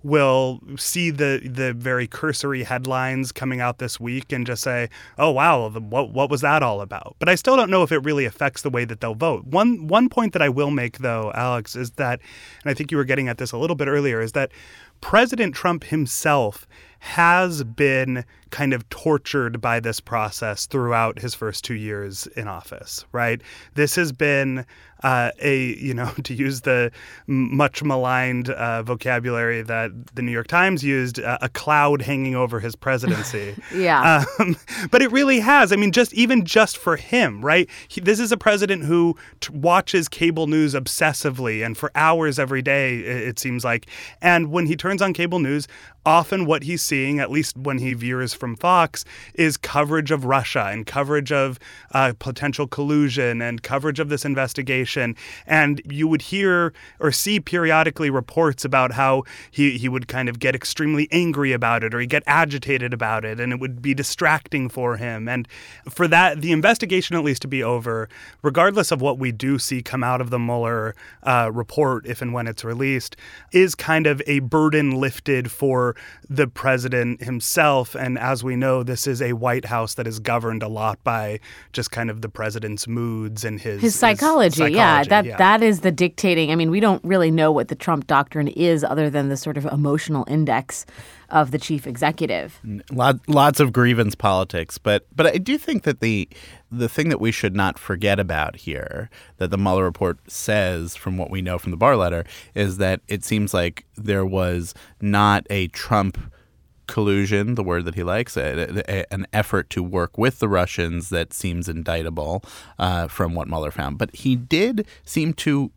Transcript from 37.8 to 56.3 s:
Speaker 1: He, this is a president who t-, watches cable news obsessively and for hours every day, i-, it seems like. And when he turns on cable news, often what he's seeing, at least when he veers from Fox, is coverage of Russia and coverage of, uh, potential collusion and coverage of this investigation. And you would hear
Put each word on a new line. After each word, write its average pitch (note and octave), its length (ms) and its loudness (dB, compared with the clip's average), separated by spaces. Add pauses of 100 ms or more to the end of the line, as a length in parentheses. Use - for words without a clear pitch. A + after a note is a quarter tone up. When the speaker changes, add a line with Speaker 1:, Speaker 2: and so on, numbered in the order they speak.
Speaker 1:
He, - 120 -8
this G#3 200 2
is A3+ 120 0
a A3 40 2
president G3 480 2
who E3+ 320 2 (240)
t-, - 120 -10
watches E3+ 560 2
cable E3 380 0
news D3+ 280 2
obsessively C3 920 -2
and A2+ 100 -6
for - 180 -6
hours D#3 440 2
every C3+ 240 -2
day, C3+ 380 0
i-, A#2+ 280 -6
it A#2+ 100 -6
seems B2 260 -4
like. A#2+ 220 -2 (360)
And E3+ 280 4
when E3+ 160 2
he D#3+ 100 0
turns F#3+ 260 -2
on F#3+ 100 2
cable E3+ 280 -2
news, C#3+ 260 -2 (400)
often E3+ 400 4
what D3 160 2
he's D#3+ 200 -4
seeing, C#3+ 360 0
at A#2+ 140 -2
least D3+ 260 -2
when C3+ 200 -4
he B2+ 140 -4
veers B2 400 -4
from A#2+ 220 -8
Fox, F3 500 2 (300)
is D#3+ 220 2
coverage D3 560 0
of C3+ 120 -2
Russia B2+ 460 0
and G#2+ 160 -8
coverage C#3+ 460 -2
of, C3+ 260 0 (340)
uh, C3+ 280 2
potential C3+ 480 -4
collusion C#3 760 0
and A#2+ 220 -6
coverage C#3 340 -2
of D3+ 100 -2
this D3 160 -4
investigation. C3 920 -2 (300)
And D3 380 2
you D3 220 -2
would D#3 160 2
hear F3+ 500 0 (280)